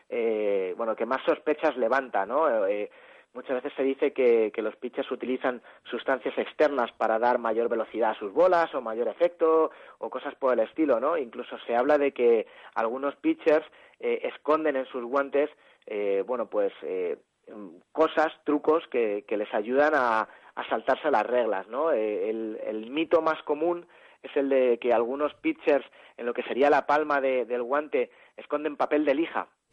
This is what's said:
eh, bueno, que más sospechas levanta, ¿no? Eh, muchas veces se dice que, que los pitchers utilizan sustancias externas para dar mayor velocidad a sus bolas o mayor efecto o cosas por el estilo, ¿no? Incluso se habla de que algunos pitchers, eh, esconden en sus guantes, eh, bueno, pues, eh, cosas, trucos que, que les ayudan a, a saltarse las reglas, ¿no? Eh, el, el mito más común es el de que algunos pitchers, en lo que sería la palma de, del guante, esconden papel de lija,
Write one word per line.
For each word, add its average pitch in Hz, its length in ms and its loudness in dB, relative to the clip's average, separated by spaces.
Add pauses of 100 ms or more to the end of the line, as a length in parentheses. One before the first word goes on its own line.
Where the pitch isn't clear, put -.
eh, 104 680 0
bueno, 113 180 -2
que 113 120 -4
más 131 180 -2
sospechas 151 520 0
levanta, 120 480 0
¿no? 117 440 2
Eh, 104 220 -4 (440)
muchas 127 220 -6
veces 135 200 -6
se 143 60 -2
dice 135 300 0
que, 117 420 4
que 113 80 -4
los 107 140 -6
pitchers - 340 -8
utilizan 123 520 -4 (280)
sustancias - 480 -4
externas 135 540 0
para 110 260 0
dar 123 200 4
mayor 113 300 0
velocidad 110 440 -2
a - 60 -10
sus 101 140 -8
bolas 170 420 4
o 139 60 -4
mayor 113 280 -4
efecto 160 640 2 (260)
o 113 120 -8
cosas 131 260 -8
por 131 160 2
el 131 80 4
estilo, 139 400 2
¿no? 151 160 0
Incluso 120 400 -8 (100)
se 117 80 -2
habla 139 240 4
de 139 140 0
que 117 340 4 (280)
algunos 131 420 -4
pitchers, 156 500 0 (320)
eh, 120 240 -2
esconden 151 540 -2
en 131 100 -4
sus 123 180 -10
guantes, 139 460 0 (360)
eh, 101 380 -2
bueno, 117 220 -4
pues, 101 260 -2 (100)
eh, 90 340 -4 (720)
cosas, 160 420 0 (120)
trucos 151 440 2
que, 104 380 -2
que 110 100 -4
les 104 160 -4
ayudan 127 420 2
a, 117 340 2 (260)
a - 140 -10
saltarse 139 420 -2
las 107 160 2
reglas, 110 420 0
¿no? 139 240 -2
Eh, 107 380 -2
el, 113 340 -6
el 110 260 -8
mito 160 300 2
más 160 220 -2
común 170 440 -4 (360)
es - 140 -10
el 139 120 0
de 127 300 4
que 123 140 0
algunos 127 420 0
pitchers, 151 500 0 (320)
en 120 100 -10
lo 120 80 -2
que 123 100 -4
sería 127 260 2
la 147 160 4
palma 147 340 2
de, 131 240 0
del 123 180 -4
guante, 139 480 -2 (260)
esconden 147 400 -6
papel 147 280 0
de 143 100 4
lija, 139 340 -4 (240)